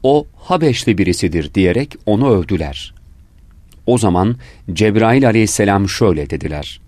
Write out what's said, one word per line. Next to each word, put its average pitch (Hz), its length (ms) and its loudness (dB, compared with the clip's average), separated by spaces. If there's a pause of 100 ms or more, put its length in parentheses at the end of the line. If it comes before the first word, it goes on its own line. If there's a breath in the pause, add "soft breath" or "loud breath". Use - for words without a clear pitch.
"O 147 240 2 (100)
Habeşli 143 600 -2
birisidir." 87 560 -2
diyerek 101 400 0 (120)
onu 117 240 2
övdüler. 82 640 -4 (920)
O 120 120 2
zaman 101 380 0 (360 loud breath)
Cebrail 113 540 2
aleyhisselam 101 640 2
şöyle 80 420 0
dediler. 73 580 -8